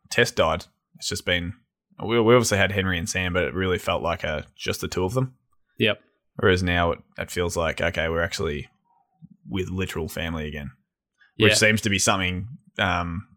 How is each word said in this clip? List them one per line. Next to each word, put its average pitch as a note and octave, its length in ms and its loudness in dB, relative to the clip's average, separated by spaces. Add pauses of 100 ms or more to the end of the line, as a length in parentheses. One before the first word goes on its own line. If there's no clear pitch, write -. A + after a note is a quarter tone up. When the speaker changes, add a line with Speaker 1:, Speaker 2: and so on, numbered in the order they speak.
(100)
Speaker 1:
Tess A#2+ 200 2
died, D#2+ 360 0 (300)
it's - 120 -10
just - 180 -8
been, F2 280 -2 (480)
we, A2+ 180 0
we A2+ 140 8
obviously A2+ 240 4
had F#2+ 140 2
Henry F#2+ 260 0
and E2+ 100 -6
Sam, F#2 260 -2
but F2+ 100 2
it B1+ 100 -2
really F#2 240 0
felt F2 240 -2
like, E2+ 220 -2
uh, D#2 180 -4 (140)
just - 240 -6
the F2+ 80 -6
two F2+ 160 -2
of F#2 100 -2
them. C3 200 -2 (440)
Speaker 2:
Yep. G#2+ 220 0 (360)
Speaker 1:
Whereas F#2 260 4
now F2 300 2
it, - 80 -6 (180)
it - 120 -8
feels F2 260 -4
like, D#2+ 240 0
okay, E2+ 280 0
we're E2 140 0
actually D#2+ 460 -4 (800)
with F#2 220 -4
literal F2+ 380 -4
family D#2+ 380 -4
again, D2 240 -10 (680)
which G#2+ 160 6
Speaker 2:
Yeah. G#2 40 4
Speaker 1:
seems G#2+ 260 6
to G#2+ 80 2
be G2 80 2
something, F#2 480 0 (320)
um, F2 480 -2 (100)